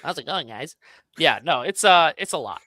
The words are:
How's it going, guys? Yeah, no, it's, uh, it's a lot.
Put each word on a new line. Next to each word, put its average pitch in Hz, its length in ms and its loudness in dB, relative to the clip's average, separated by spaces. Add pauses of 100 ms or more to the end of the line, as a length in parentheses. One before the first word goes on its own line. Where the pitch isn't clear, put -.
How's 165 160 -8
it 123 80 -14
going, 156 220 -8
guys? 117 280 -14 (420)
Yeah, 143 240 2
no, 135 200 -2
it's, 180 220 -6
uh, 175 340 6
it's 196 140 -8
a 185 60 -6
lot. 107 280 -8